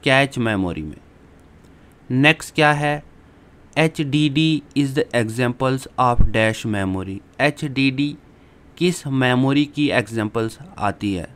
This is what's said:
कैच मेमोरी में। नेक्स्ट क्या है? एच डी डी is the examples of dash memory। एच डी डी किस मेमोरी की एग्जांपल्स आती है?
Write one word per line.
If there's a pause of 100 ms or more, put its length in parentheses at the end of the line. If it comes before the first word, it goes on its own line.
कैच
मेमोरी
में। (1120)
नेक्स्ट
क्या
है? (760)
एच
डी
डी (140)
is
the (120)
examples (120)
of
dash
memory। (220)
एच
डी
डी (600)
किस
मेमोरी
की
एग्जांपल्स (180)
आती
है?